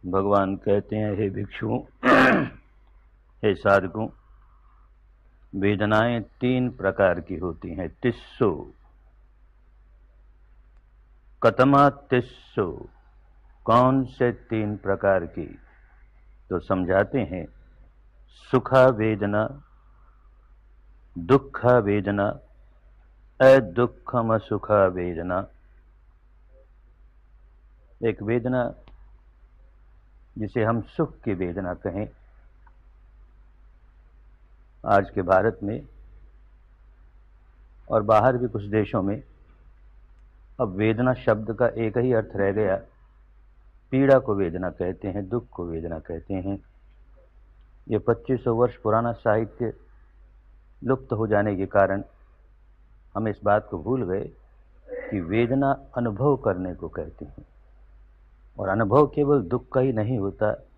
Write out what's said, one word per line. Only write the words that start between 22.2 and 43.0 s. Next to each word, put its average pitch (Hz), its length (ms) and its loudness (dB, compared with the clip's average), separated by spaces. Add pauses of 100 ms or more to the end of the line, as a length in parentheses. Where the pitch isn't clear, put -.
अदुखम 120 960 4
सुखा 104 480 2
वेदना। 90 600 -4 (2500)
एक 110 180 0
वेदना 120 520 -2 (1600)
जिसे 110 260 -2
हम 117 160 0
सुख - 360 -6
की 110 180 -4
वेदना 90 400 -6
कहें, 98 340 -8 (2750)
आज 101 240 2
के 101 120 -4
भारत 95 400 2
में 104 240 -8 (2000)
और 113 120 0
बाहर 110 340 4
भी 123 120 -2
कुछ 107 160 -6
देशों 101 380 -2
में 101 200 -4 (1400)
अब 120 80 0
वेदना 110 440 0
शब्द 110 400 -2
का 117 140 0
एक 113 320 -2
ही 123 140 0
अर्थ 113 240 0
रह 98 160 0
गया, 98 280 0 (1080)